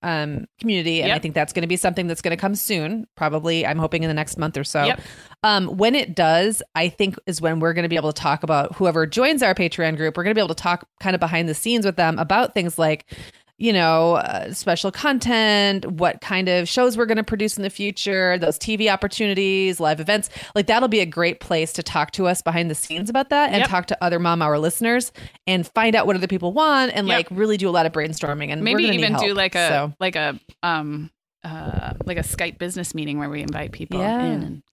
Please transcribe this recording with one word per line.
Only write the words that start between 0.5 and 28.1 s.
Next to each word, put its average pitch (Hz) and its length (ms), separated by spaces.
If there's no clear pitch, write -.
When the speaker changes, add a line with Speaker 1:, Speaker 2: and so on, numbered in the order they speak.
Speaker 1:
community, 170 440
and 143 100
I - 20
Speaker 2:
Yep. - 80
Speaker 1:
think 156 140
that's 151 160
gonna 170 160
be 175 80
something 180 320
that's 165 120
gonna 170 160
come 196 200
soon, 196 500
probably, 156 480
I'm 151 140
hoping 160 240
in 160 60
the 156 60
next 151 220
month 156 200
or 139 80
so. 147 220
Speaker 2:
Yep. 254 140
Speaker 1:
Um, 202 220
when 220 180
it 247 220
does, 175 480
I 170 140
think 196 280
is 160 140
when 160 200
we're 165 140
gonna 170 140
be 165 60
able 151 180
to - 80
talk 151 220
about 151 320
whoever 165 320
joins 254 340
our 208 140
Patreon 165 420
group. 160 200
We're 175 80
gonna 208 100
be 214 60
able 190 80
to 165 140
talk 175 220
kind 190 160
of 175 60
behind 170 280
the 160 60
scenes 226 320
with 190 80
them 165 240
about 190 360
things 175 220
like, 156 280
you 226 120
know, 165 420
uh, - 380
special 190 400
content, 220 920
what 170 360
kind 185 280
of 180 200
shows 247 280
we're 233 100
gonna 220 180
produce 214 320
in 202 80
the 196 60
future, 190 680
those 170 180
T 220 200
V 214 120
opportunities, 190 920
live 156 180
events. 202 320
Like, 208 140
that'll 240 200
be 214 120
a 185 60
great 170 340
place 165 320
to 170 100
talk 160 300
to 185 160
us 180 120
behind 165 300
the 156 60
scenes 247 340
about 262 200
that 294 200
and 202 80
Speaker 2:
Yep. 247 100
Speaker 1:
talk 180 180
to - 140
other 170 200
Mom 170 220
Hour 151 180
listeners 226 500
and 180 260
find 226 220
out 220 100
what 202 80
other 185 140
people 175 240
want 277 420
and, 202 140
Speaker 2:
Yep. 233 80
Speaker 1:
like, 240 160
really 214 240
do 190 120
a 175 40
lot 170 120
of 160 60
brainstorming. 151 600